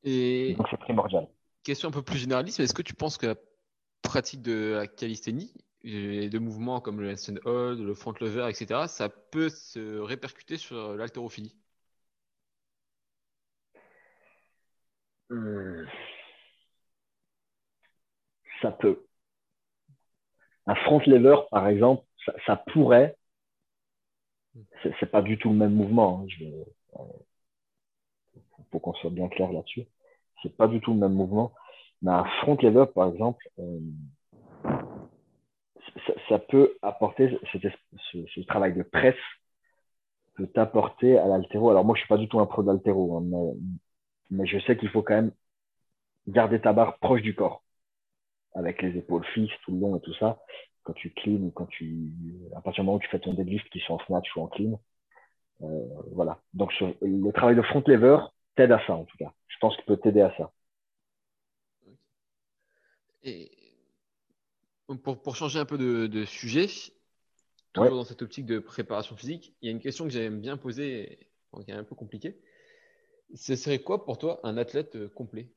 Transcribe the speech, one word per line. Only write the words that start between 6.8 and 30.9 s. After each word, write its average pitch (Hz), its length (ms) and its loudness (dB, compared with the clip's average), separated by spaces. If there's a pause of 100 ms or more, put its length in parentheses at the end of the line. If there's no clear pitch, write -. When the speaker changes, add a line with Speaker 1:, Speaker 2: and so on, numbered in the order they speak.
Speaker 1:
comme 107 200 -10
le 101 120 -6
handstand 101 240 -12 (100)
hold, 123 340 -4
le 104 140 -8
front 107 260 -12
lever, 117 300 -6
et 104 40 -8
cetera, 120 340 -6
ça 107 220 -8
peut - 400 -6
se 110 500 -14
répercuter 127 580 -12
sur 107 380 -12
l'haltérophilie ? 113 600 -14 (3750)
Speaker 2:
Hmm. 101 560 -8 (2750)
Ça 117 120 -2
peut. - 340 0 (1600)
Un 98 80 2
front 147 280 4
lever, 135 300 10 (160)
par 98 160 2
exemple, 117 380 4 (200)
ça, - 80 -4 (140)
ça 107 100 4 (160)
pourrait. 135 440 6 (1700)
C'est, 80 160 -4
c'est - 120 -4
pas 104 120 4
du 107 160 -2
tout 110 120 0
le 107 60 4
même 104 180 4
mouvement, 104 460 4
hein, 98 80 -10
je 82 160 -16
vais, 78 100 -14 (440)
euh, - 40 -14 (1700)
faut - 80 -8
qu'on - 160 -8
soit - 160 -8
bien 90 180 -4
clair 92 240 -4
là-dessus. 101 340 -10 (560)
C'est - 140 -10
pas 110 120 4
du 113 120 0
tout 117 120 -2